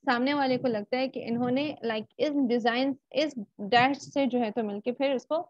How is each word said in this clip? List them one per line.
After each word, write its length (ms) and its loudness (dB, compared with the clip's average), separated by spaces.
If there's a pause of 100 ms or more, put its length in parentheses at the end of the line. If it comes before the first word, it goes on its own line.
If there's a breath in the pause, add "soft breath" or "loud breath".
सामने 280 2
वाले 240 2
को 100 -2
लगता 300 -2
है 100 0
कि 120 -8
इन्होंने, 640 -2
like, 200 -4 (140)
इस 120 2 (160)
design, 480 2 (180)
इस 200 0 (280)
डैश 360 4 (160)
से 140 2
जो 120 0
है 120 0
तो 120 -2
मिलके 280 -4
फिर 240 -2
उसको 240 -4 (100)